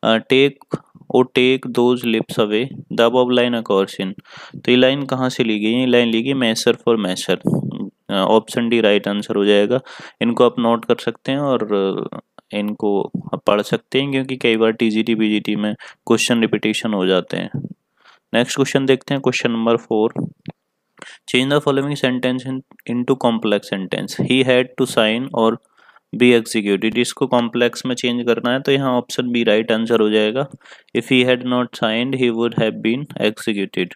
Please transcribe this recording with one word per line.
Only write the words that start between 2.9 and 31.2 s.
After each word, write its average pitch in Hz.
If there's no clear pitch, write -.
the 117
above 123
line 120
occurs 98
in।" 98
तो -
ये 123
line 131
कहाँ 127
से 127
ली 110
गई 110
है? 123
ये 131
लाइन 120
ली 113
गई 139
मैसर 120
for 117
मैसर, 92
अ, 98
option 110
D 117
right 104
answer 104
हो 101
जाएगा। 104
इनको 117
आप 117
note 117
कर 117
सकते -
हैं 135
और, 117
अ, 98
इनको 104
आप -
पढ़ 104
सकते -
हैं, 143
क्योंकि 131
कई 117
बार 113
टीजीटी, 110
पीजीटी 107
में 104
question 117
repetition 107
हो 95
जाते 90
हैं। 90
नेक्स्ट 120
क्वेश्चन 135
देखते 131
हैं, 139
क्वेश्चन 127
नंबर 117
फ़ोर, 113
"Change 135
the 147
following 139
sentence 127
in, 131
into 123
complex 113
sentence। 95
He 127
had 127
to 127
sign 117
or 113
be 120
executed।" 107
इसको 123
कॉम्प्लेक्स 120
में 127
चेंज 120
करना 120
है, 131
तो 139
यहाँ 135
ऑप्शन 123
बी 117
राइट 113
आंसर 113
हो 107
जाएगा, 110
"If 117
he 127